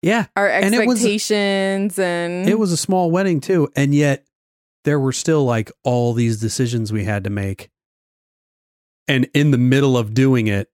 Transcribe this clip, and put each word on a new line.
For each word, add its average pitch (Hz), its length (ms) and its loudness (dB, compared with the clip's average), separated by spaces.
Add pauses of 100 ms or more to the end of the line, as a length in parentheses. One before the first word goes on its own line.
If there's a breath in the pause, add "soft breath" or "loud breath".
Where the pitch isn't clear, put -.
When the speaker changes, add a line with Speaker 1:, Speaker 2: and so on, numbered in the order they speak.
Speaker 1:
Yeah. 202 240 0 (100)
Speaker 2:
our 202 120 2
Speaker 1:
And 196 260 2
it 226 120 2
was, 240 120 2
Speaker 2:
expectations 196 1000 -2
and 175 500 -2
Speaker 1:
it 214 100 2
was 208 140 0
a 160 40 0
small 180 340 0
wedding, 180 300 0
too. 165 340 0
And 143 200 0
yet 143 300 0 (600)
there 147 160 0
were 135 120 0
still, 156 320 0
like, 117 260 -2 (140)
all 123 280 0
these 113 280 0
decisions 113 520 -4
we 107 120 -4
had 101 200 -4
to 101 60 -4
make. 98 400 -6 (1400)
And 131 260 2
in 147 160 4
the 131 80 4
middle 131 380 2
of 110 180 -2
doing 127 320 2
it 101 280 -2